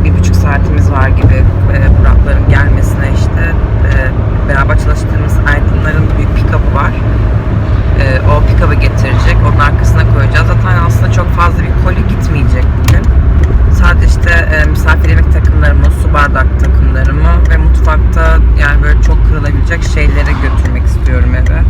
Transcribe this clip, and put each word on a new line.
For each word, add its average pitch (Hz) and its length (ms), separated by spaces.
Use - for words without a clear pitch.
Bir - 140
buçuk - 180
saatimiz - 540
var 131 180
gibi, - 260
e, 92 40
Burak'ların - 500
gelmesine - 640
işte. - 400
E, - 540
beraber 139 300
çalıştığımız - 580
Aydınların - 560
büyük - 140
pick-up'ı - 440
var. 139 180
E, - 200
o - 40
pick-up'ı 147 260
getirecek, - 600
onun - 120
arkasına - 420
koyacağız. - 320
Zaten 180 400
aslında - 260
çok - 160
fazla - 300
bir - 260
koli - 240
gitmeyecek - 560
bugün. - 240
Sadece 180 340
işte, - 240
e, 160 340
misafir 156 440
yemek - 240
takımlarımı, - 520
su 151 120
bardak 143 460
takımlarımı - 680
ve - 60
mutfakta - 840
yani 147 220
böyle 151 200
çok - 240
kırılabilecek 151 560
şeyleri 143 500
götürmek - 440
istiyorum - 480
eve. - 360